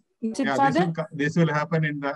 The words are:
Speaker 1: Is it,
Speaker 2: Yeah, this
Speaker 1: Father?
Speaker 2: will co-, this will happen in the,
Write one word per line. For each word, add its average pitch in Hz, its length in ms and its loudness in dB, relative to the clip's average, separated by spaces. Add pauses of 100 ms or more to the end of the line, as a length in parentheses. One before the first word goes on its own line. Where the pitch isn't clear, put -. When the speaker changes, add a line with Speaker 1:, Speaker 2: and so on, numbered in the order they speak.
(220)
Speaker 1:
Is 220 180 -4
it, - 60 0
Speaker 2:
Yeah, 277 60 0
this - 60 0
Speaker 1:
Father? 269 280 4
Speaker 2:
will 165 80 -2
co-, 165 180 -8
this 147 240 -2
will 165 240 4
happen 156 240 0
in 147 160 -4
the, 139 160 -2